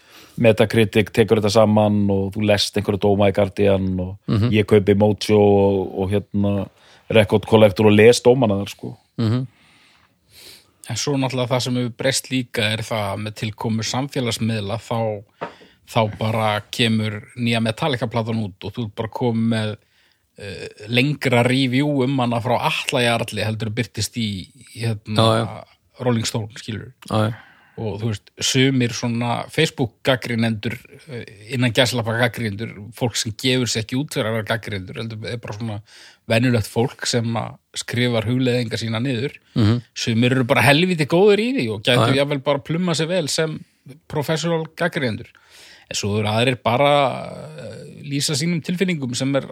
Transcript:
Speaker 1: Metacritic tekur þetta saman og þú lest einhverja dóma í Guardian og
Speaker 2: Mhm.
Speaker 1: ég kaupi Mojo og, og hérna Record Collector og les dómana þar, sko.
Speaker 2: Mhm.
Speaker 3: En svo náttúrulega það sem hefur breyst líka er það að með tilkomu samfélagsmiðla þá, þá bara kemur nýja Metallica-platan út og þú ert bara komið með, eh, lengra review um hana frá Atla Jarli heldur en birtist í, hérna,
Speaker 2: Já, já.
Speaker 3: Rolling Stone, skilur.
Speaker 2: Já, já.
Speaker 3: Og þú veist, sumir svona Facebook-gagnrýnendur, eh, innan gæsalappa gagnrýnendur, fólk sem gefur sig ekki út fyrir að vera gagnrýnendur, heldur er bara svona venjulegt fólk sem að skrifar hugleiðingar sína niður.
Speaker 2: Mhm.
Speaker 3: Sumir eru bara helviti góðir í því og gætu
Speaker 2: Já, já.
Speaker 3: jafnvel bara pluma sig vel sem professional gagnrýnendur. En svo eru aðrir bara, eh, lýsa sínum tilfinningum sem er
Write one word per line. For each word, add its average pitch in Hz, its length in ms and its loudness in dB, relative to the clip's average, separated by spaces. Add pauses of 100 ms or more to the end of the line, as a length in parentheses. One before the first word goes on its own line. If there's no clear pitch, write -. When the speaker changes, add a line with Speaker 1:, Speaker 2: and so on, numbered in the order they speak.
(380)
Speaker 1:
Metacritic 110 760 4
tekur 110 240 4
þetta 104 160 2
saman 107 440 6 (120)
og 98 240 0
þú 107 140 -2
lest 104 320 2
einhverja 101 240 -2
dóma 104 260 4
í 95 60 2
Guardian 98 540 2 (100)
og 90 160 -6 (120)
Speaker 2:
Mhm. 117 220 2
Speaker 1:
ég 104 160 2
kaupi 104 300 6
Mojo 107 420 2
og, 98 640 4
og 95 100 -2
hérna 101 440 -2 (560)
Record 107 360 4
Collector 110 400 6
og 104 80 6
les 107 300 8
dómana 120 380 4
þar, 98 80 -8
sko. 123 280 -14 (200)
Speaker 2:
Mhm. 120 300 0 (1400)
Speaker 3:
En 117 80 -6
svo - 180 -2
náttúrulega 127 360 -2
það 127 100 2
sem 123 140 -2
hefur 123 220 -2
breyst - 340 -2
líka 123 320 -2 (100)
er 113 80 -2
það 110 240 -4
að 101 160 -6
með 107 140 -8
tilkomu 110 500 -4
samfélagsmiðla 117 960 -4
þá, 117 200 -4 (880)
þá 110 300 0
bara 110 440 0 (100)
kemur 110 500 0 (160)
nýja 117 240 0
Metallica-platan 113 840 0
út 92 220 -10
og 98 80 -10
þú 120 140 -6
ert 101 80 -16
bara 110 140 -6
komið 113 440 0
með, 107 220 -2 (640)
eh, 98 280 -12 (200)
lengra 123 580 2
review 135 580 0
um 135 160 -2
hana 117 220 -2
frá 117 180 0
Atla 143 440 -2
Jarli 117 420 -2
heldur 110 220 -4
en 107 60 -6
birtist 113 440 -6
í, 101 300 -6 (280)
hérna, 110 400 -6
Speaker 2:
Já, 113 300 2
já. - 180 -12 (360)
Speaker 3:
Rolling 120 260 -2
Stone, 107 320 -6
skilur. 110 340 -12 (180)
Speaker 2:
Já, 107 200 0
já. 113 40 -6 (440)
Speaker 3:
Og 104 240 -8
þú 117 100 -2
veist, - 180 -10 (120)
sumir 131 520 2
svona 120 560 -4
Facebook-gagnrýnendur, 120 1200 -2 (340)
eh, 120 160 -12 (320)
innan 123 160 2
gæsalappa 117 480 0
gagnrýnendur, 113 720 -4
fólk 120 220 -4
sem - 160 -4
gefur 127 360 -2
sig 110 180 -4
ekki - 120 -6
út 151 160 -6
fyrir 120 140 -2
að 113 80 -2
vera 110 220 -4
gagnrýnendur, 98 400 -10
heldur 110 280 -10
er 107 120 -8
bara - 200 -12
svona 107 240 -8 (480)
venjulegt 117 380 2
fólk - 400 -2
sem 117 160 0 (100)
að 117 220 -6 (200)
skrifar 117 520 -2
hugleiðingar 123 500 0
sína 113 240 -4
niður. 131 300 -4 (240)
Speaker 2:
Mhm. 113 260 4 (140)
Speaker 3:
Sumir 120 380 2
eru 131 100 2
bara 120 180 2
helviti 156 460 4
góðir 202 320 4
í 233 160 -2
því 123 180 -2
og 104 100 -8
gætu 123 240 4
Speaker 2:
Já, 120 60 4
já. - 20 2 (100)
Speaker 3:
jafnvel 143 180 -4
bara 143 160 0
pluma 165 360 -2
sig 156 120 -2
vel 170 220 -2
sem 160 340 -4 (440)
professional 160 580 -2 (100)
gagnrýnendur. 147 520 -2 (600)
En - 60 -8
svo 104 240 -2
eru 104 80 0
aðrir 117 340 0
bara, 135 720 2 (260)
eh, - 460 -16
lýsa 143 320 -4
sínum 165 260 -2
tilfinningum 175 540 -2
sem 135 200 -2
er 135 160 -2